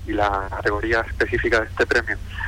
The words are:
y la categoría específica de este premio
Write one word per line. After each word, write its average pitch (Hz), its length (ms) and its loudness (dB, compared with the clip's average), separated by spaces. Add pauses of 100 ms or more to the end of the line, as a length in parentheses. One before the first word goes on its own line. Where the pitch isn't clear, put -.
y 113 60 -4
la 101 380 2
categoría 104 500 0
específica 113 600 2
de 110 60 -2
este - 200 0
premio 110 300 0 (320)